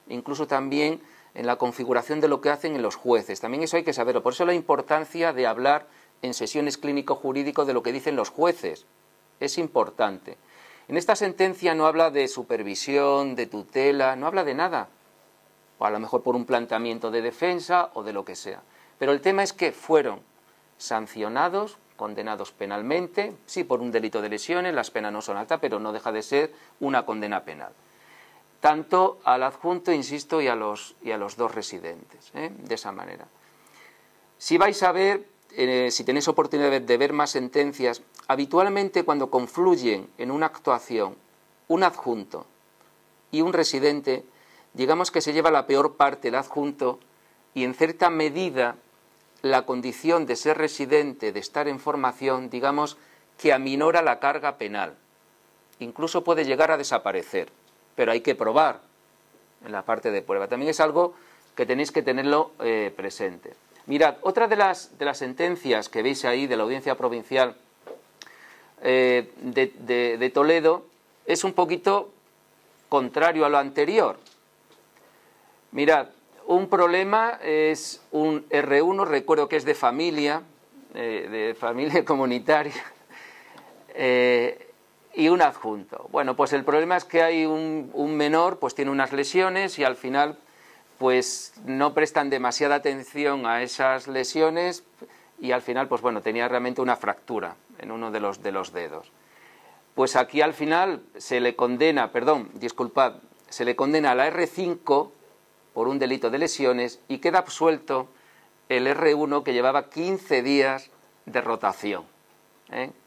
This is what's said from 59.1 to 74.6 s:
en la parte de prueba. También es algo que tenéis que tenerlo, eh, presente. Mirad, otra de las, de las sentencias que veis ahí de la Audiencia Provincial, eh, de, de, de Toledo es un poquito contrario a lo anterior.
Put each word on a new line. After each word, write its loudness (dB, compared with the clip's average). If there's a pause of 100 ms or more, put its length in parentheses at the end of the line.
en -10
la -6
parte 0
de -2
prueba. -2
También -2
es -2
algo 2 (420)
que 0
tenéis -2
que 0
tenerlo, 2 (100)
eh, 0
presente. -8 (320)
Mirad, 4
otra 2
de 2
las, 0
de -6
las -2
sentencias -2
que -2
veis -2
ahí 0
de 0
la 0
Audiencia -2
Provincial, 0 (1200)
eh, 2 (120)
de, -2
de, 0
de 0
Toledo 4 (400)
es 0
un -2
poquito 0 (760)
contrario 2
a 4
lo 4
anterior. 2 (1600)